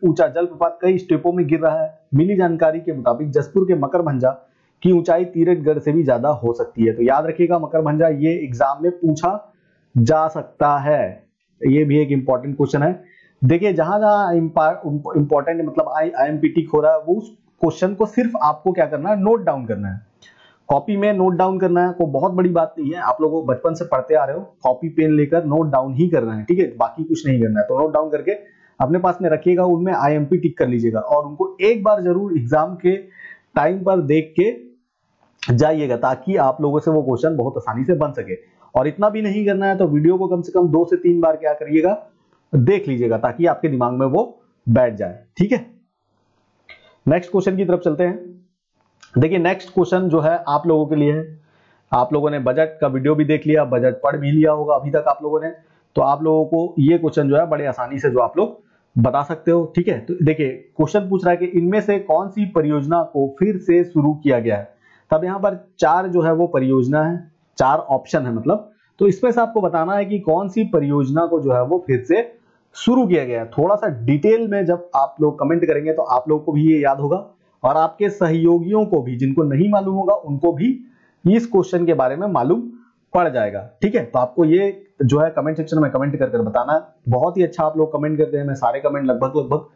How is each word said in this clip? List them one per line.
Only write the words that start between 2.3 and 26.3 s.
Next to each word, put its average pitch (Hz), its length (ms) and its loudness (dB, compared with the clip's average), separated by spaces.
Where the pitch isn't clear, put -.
जानकारी 165 440 0
के 165 120 -6
मुताबिक 131 380 -2
जसपुर 151 340 0
के 180 100 2
मकरभंजा 143 560 0
की 185 100 6
ऊंचाई 170 320 2
तीरथगढ़ 165 540 0
से 151 140 -2
भी 165 100 2
ज्यादा 127 260 0
हो 117 240 0
सकती 117 320 -2
है। 113 80 4
तो 117 100 -2
याद 135 240 2
रखिएगा 170 320 0
मकरभंजा, 156 500 0
ये 156 240 0
एग्जाम 139 380 -2
में 175 100 2
पूछा 175 600 -2
जा 156 320 4
सकता 147 500 -2
है, 139 480 -2
ये 139 240 2
भी 143 140 2
एक 143 140 2
इंपॉर्टेंट 135 440 -2
क्वेश्चन 143 260 0
है। 180 200 -2
देखिए 175 300 2
जहां 170 280 0
जहां 202 360 2
इम्पा-, 160 800 -2
इंपॉर्टेंट 151 520 0
मतलब - 200 -2
आई, 156 220 -2
आईएमपी 151 380 0
टिक 160 260 -2
हो 151 60 4
रहा 156 120 4
है, 156 60 2
वो 156 160 -2
उस 214 220 -10
क्वेश्चन 185 340 -2
को 214 120 0
सिर्फ 233 260 -2
आपको 151 300 0
क्या 170 140 0
करना 151 240 -4
है, 208 100 0
नोट 214 220 2
डाउन 139 240 -2
करना 101 220 -6
है, 98 120 -10
कॉपी 143 280 0
में 208 160 0
नोट 185 220 2
डाउन 185 240 0
करना 175 280 2
है। 180 60 -2
कोई 175 140 -2
बहुत 151 260 -2
बड़ी 185 180 0
बात 160 280 0
नहीं 147 120 -4
है, 175 100 -8
आप - 200 -2
लोगों 156 200 0
को - 60 -8
बचपन 160 280 -2
से 170 100 -6
पढ़ते 135 300 -2
आ 147 100 4
रहे 135 120 -6
हो, 196 60 -10
कॉपी - 260 -2
पेन 156 240 2
लेकर 151 320 2
नोट 156 220 0
डाउन 135 280 -2
ही 170 140 2
करना 123 260 0